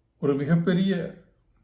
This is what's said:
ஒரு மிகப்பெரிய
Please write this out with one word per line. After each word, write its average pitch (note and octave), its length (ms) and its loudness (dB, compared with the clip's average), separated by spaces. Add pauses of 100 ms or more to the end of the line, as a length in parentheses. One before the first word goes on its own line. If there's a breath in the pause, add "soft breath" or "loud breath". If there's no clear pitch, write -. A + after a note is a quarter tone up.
(200)
ஒரு C#3 160 0
மிகப்பெரிய E3+ 880 0 (400)